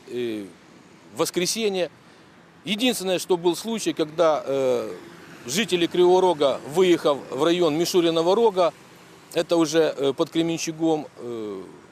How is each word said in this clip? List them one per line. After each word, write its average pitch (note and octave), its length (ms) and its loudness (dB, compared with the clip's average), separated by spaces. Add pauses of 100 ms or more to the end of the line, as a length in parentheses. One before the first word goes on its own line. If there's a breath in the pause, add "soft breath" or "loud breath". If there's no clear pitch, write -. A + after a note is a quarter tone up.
э, A2+ 380 -6 (720)
в - 20 -8
воскресенье. F3+ 720 -2 (720 loud breath)
Единственное, F#3+ 560 -2
что F#3 180 0
был E3+ 180 0
случай, A3 360 -4
когда, D#3 540 0
э, B2+ 480 -2 (540)
жители E3+ 400 0
Кривого F3+ 340 4
Рога, D3 460 2
выехав E3 500 2 (140)
в C3+ 120 -2
район E3+ 320 2
Мишуриного E3 600 2
Рога, F#3 360 2 (640)
это E3+ 240 0
уже, D#3+ 400 2
э, C#3 160 0
под D#3+ 160 -2
Кременчугом, E3 800 -2 (100)
э, G#2+ 460 -10 (280)